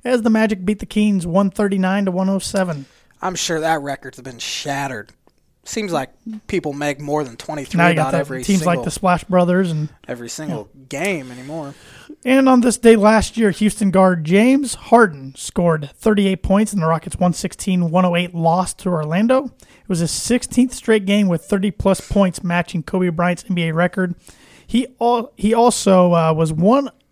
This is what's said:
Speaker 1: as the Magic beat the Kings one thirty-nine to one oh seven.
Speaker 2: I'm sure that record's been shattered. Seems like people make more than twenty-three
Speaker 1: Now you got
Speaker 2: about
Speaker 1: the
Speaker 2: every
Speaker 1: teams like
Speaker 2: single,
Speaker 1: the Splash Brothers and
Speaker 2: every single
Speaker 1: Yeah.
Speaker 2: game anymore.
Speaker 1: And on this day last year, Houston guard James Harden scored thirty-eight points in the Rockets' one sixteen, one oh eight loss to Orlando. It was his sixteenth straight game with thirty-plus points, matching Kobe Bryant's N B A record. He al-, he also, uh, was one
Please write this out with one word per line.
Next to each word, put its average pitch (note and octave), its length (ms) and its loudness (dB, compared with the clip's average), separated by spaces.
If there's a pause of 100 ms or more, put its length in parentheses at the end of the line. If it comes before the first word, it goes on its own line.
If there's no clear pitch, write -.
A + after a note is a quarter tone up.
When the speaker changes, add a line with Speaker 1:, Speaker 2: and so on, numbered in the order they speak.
Speaker 1:
as B3 180 0
the A3+ 80 0
Magic A3 340 0
beat G#3 160 -2
the - 60 -10
Kings G#3 400 0
one F#3 240 0
thirty-nine G3 560 0
to F#3+ 60 -2
one F#3 180 -2
oh G3 100 -2
seven. F3 460 -4 (360)
Speaker 2:
I'm F3+ 140 -6
sure E3 240 -4
that D#3+ 220 0
record's C3+ 400 -12
been B2 180 -16
shattered. C#3 720 -8 (520)
Seems G#3 280 -8
like C#3 200 -4 (360)
people D#3+ 240 -4
make C#3+ 300 -6
more D3 240 -4
than A#2 100 -16
twenty-three D3+ 420 -8
Speaker 1:
Now E3+ 120 4
you E3+ 60 2
got D#3 140 0
Speaker 2:
about - 20 -2
Speaker 1:
the F3 80 -2
Speaker 2:
every C3+ 240 -6
Speaker 1:
teams F#3 220 0
like F3 100 2
Speaker 2:
single, B2 100 -6
Speaker 1:
the D3 60 -6
Splash F3+ 340 -2
Brothers F3+ 460 2
and D3+ 180 -4 (180)
Speaker 2:
every A#2+ 220 -12
single A#2 440 -10
Speaker 1:
Yeah. C3+ 140 -20
Speaker 2:
game C#3+ 440 -6
anymore. C#3 420 -12 (500)
Speaker 1:
And C4 240 4
on B3+ 140 6
this A#3 160 2
day A#3 180 8
last G#3+ 400 4
year, A3 160 2
Houston G3+ 400 0
guard F#3 320 4
James A#3 520 2
Harden D3 600 2
scored D#3+ 580 -2
thirty-eight G3 480 0
points G#3 300 2
in G#3 80 -4
the D#3+ 60 0
Rockets' D#3+ 320 -2
one F3+ 160 2
sixteen, F3+ 580 -4
one F#3 140 2
oh F3 100 0
eight F3 180 -4
loss E3+ 420 0
to - 140 -6
Orlando. G3 580 0
It - 420 -20
was F3 100 -2
his E3+ 120 -2
sixteenth - 600 -2
straight G#3 320 0
game G3+ 220 2
with E3+ 160 0
thirty-plus G3 640 -2
points, G3 360 0
matching F3 360 -2
Kobe F#3 280 -2
Bryant's F3 400 -2
N F#3 60 -2
B E3+ 120 -2
A D#3+ 60 -2
record. F3 420 0 (500)
He B3 220 0 (140)
al-, A#3+ 340 0
he G#3+ 180 0
also, G3 600 4
uh, D#3+ 200 4
was D#3+ 200 0
one A3+ 380 2 (200)